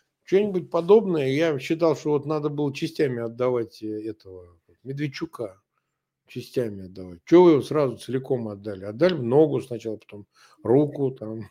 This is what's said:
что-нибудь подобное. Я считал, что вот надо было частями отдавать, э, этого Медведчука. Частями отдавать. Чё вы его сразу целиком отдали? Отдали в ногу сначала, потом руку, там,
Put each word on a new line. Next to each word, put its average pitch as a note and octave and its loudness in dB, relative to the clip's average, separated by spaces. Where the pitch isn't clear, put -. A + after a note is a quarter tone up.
что-нибудь F#3+ 0
подобное. E3+ 4
Я D3 2
считал, D#3+ 0
что D3+ -4
вот C#3+ 0
надо D3+ -2
было D3 -2
частями C#3 -2
отдавать, A#2 -2
э, G#2+ -8
этого F2+ -16
Медведчука. C3+ -8
Частями A2+ -6
отдавать. F2+ -16
Чё F3 8
вы F3 8
его C3 2
сразу C#3 -2
целиком B2+ -4
отдали? G2+ -10
Отдали C3 0
в C3+ -6
ногу C3+ 4
сначала, A2 -8
потом - -20
руку, C#3 2
там, A2 -12